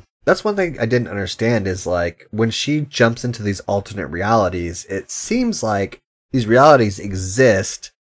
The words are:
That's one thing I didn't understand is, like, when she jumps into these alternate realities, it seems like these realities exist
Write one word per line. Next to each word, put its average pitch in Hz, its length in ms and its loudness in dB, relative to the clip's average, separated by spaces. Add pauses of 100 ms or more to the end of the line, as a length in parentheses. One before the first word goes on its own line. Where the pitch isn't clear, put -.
(260)
That's 185 180 2
one 208 120 -2
thing 175 240 -4
I 117 60 -2
didn't 120 220 0
understand 101 600 -2
is, 90 200 -6
like, 87 440 -4
when 113 200 0
she 151 300 -2
jumps 117 420 0
into 120 200 -4
these 101 180 -2
alternate 101 460 -4
realities, 87 800 0
it 98 240 -8
seems 233 540 -4
like 101 380 -2 (300)
these 123 160 0
realities 123 520 6
exist 98 920 0 (180)